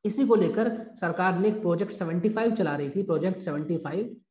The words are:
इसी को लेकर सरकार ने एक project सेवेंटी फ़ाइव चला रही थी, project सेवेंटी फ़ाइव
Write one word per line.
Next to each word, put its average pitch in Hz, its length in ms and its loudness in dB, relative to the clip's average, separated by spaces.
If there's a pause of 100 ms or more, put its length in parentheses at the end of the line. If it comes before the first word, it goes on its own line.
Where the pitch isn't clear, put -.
इसी 240 220 2
को 226 80 8
लेकर 214 600 0
सरकार 180 440 0
ने 202 80 2
एक 214 140 0
project 175 300 0
सेवेंटी 175 380 -2
फ़ाइव 220 260 0
चला 147 200 0
रही 143 140 -4
थी, 190 140 -2
project 180 380 0
सेवेंटी 151 360 -4
फ़ाइव 165 400 -6 (140)